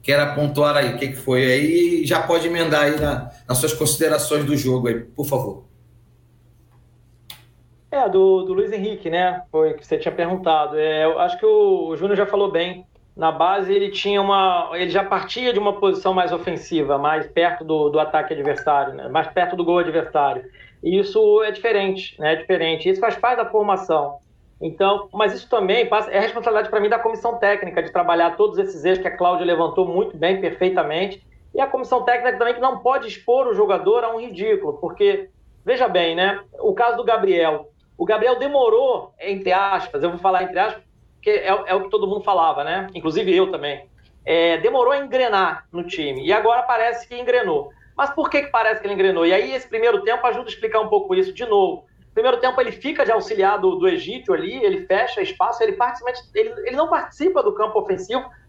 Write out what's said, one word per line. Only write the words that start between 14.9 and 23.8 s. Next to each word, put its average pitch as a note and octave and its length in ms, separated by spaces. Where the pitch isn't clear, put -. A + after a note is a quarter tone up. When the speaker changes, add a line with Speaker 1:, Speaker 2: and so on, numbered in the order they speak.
Speaker 2:
partia A#3 480
de G3 60
uma G3+ 160
posição F#3+ 400
mais F3+ 180
ofensiva, D#3+ 640
mais D3 300
perto E3+ 360
do, D#3 280
do D#3 100
ataque D3+ 320
adversário, C#3+ 640
né? C3+ 160
Mais D#3 180
perto F3 260
do F3 80
gol F3 180
adversário. D3+ 680
E F#3 160
isso G#3 440
é G#3+ 80
diferente, G3 680
né? D3+ 140
É D#3+ 40
diferente. E3 520
Isso F#3+ 100
faz G#3 160
parte B3 220
da A3+ 140
formação. F#3 680